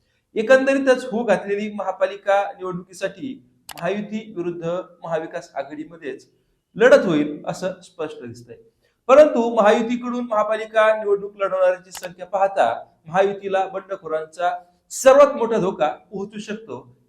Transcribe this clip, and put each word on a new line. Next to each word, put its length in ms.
एकंदरीतच 760
होऊ 120
घातलेली 500
महापालिका 840
निवडणुकीसाठी 920
महायुती 600
विरुद्ध 280
महाविकास 520
आघाडीमध्येच 760
लढत 300
होईल 400
असं 280
स्पष्ट 400
दिसतंय. 320
परंतु 480
महायुतीकडून 760
महापालिका 760
निवडणूक 340
लढवणाऱ्यांची 540
संख्या 340
पाहता 600
महायुतीला 640
बंडखोरांचा 960
सर्वात 460
मोठा 220
धोका 300
पोहोचू 520
शकतो. 580